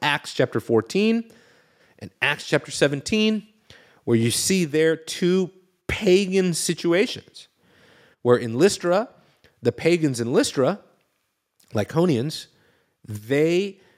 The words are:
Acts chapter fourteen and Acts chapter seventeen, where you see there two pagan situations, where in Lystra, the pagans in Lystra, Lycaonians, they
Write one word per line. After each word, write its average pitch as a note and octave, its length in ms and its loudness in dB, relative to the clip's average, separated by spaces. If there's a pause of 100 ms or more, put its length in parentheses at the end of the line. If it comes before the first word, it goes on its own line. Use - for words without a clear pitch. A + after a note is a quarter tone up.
Acts D3 320 -2
chapter B2 260 0
fourteen G#3+ 720 0 (680)
and G2+ 120 -14 (100)
Acts C#3+ 260 -2
chapter C#3+ 240 -2
seventeen, G#3+ 760 0 (560)
where A#2 140 2
you A2+ 140 2
see F#3 340 0
there D#3 320 2
two F#3 540 -2 (360)
pagan F#3 640 2
situations, - 960 -4 (720)
where B2 140 4
in A#2 220 -4
Lystra, F#3 500 2 (540)
the A#2 100 2
pagans D#3 480 0
in A#2 140 -4
Lystra, F3+ 460 0 (920)
Lycaonians, C#3+ 720 -2 (600)
they C#3+ 720 -2 (180)